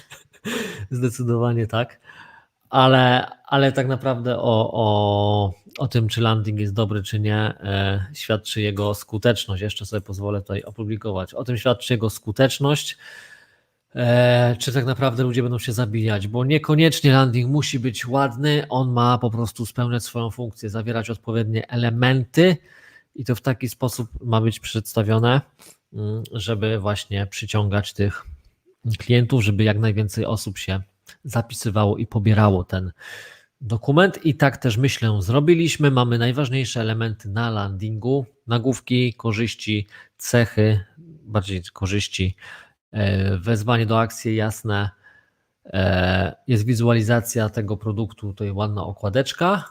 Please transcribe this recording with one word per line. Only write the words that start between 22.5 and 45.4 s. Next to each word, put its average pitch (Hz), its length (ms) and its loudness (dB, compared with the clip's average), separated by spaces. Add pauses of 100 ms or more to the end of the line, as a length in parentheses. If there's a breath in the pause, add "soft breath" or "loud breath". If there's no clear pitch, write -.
i 120 100 -10
to 123 100 0
w - 60 -10
taki 123 280 -2
sposób 120 400 -6 (140)
ma 110 180 2
być 113 180 0
przedstawione, 113 800 2 (520 loud breath)
mm, 110 380 -6
żeby 107 480 -2
właśnie 101 480 -2
przyciągać 104 640 -2
tych - 320 -2 (720)
klientów, 120 460 2
żeby 101 200 2
jak 104 160 2
najwięcej 107 460 0
osób 104 320 -4
się 95 240 -4 (420 loud breath)
zapisywało 107 760 0
i 117 100 -4
pobierało 104 560 4
ten 92 280 -6 (720 loud breath)
dokument. 143 640 2
I 151 100 2
tak 139 220 2
też, 110 200 0
myślę, 113 440 2
zrobiliśmy. 147 680 4
Mamy 120 260 2
najważniejsze 123 640 -2
elementy 110 480 -4
na 113 200 -2
landingu: 110 760 -4 (220)
nagłówki, 123 640 0
korzyści, 107 760 -4 (300 loud breath)
cechy, 107 640 2 (480)
bardziej 98 340 -4 (120)
korzyści, 95 640 -2 (600 loud breath)
e, 98 420 0
wezwanie 113 480 0
do 110 140 2
akcji 113 360 -2
jasne, 104 540 -2 (760 soft breath)